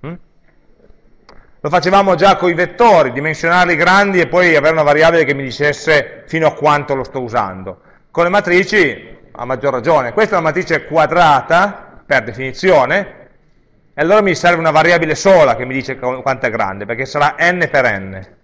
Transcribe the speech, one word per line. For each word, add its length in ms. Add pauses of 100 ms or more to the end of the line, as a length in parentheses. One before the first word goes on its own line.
Mm? 80 (1500)
Lo 80
facevamo 460
già 220
con 140
i 40
vettori, 580
dimensionarli 640
grandi 460
e 80
poi 260
avere 180
una 100
variabile 420
che 100
mi 80
dicesse 840
fino 200
a 80
quanto 400
lo 80
sto 180
usando. 600 (300)
Con 140
le 60
matrici, 880 (140)
a 120
maggior 280
ragione, 400
questa 240
è 20
una 100
matrice 360
quadrata, 1200
per 180
definizione, 960 (760)
e 80
allora 180
mi 140
serve 240
una 120
variabile 440
sola 400
che 100
mi 100
dice 220
qu-, 260
quanto 240
è 40
grande, 340
perché 200
sarà 340
n 320
per 300
n. 440